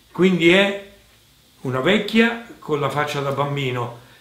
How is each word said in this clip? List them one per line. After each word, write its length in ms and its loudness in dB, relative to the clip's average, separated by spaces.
Quindi 400 4
è 360 2
una 180 -4
vecchia 680 0
con 200 -4
la 100 -2
faccia 320 -4
da 100 -2
bambino 760 -4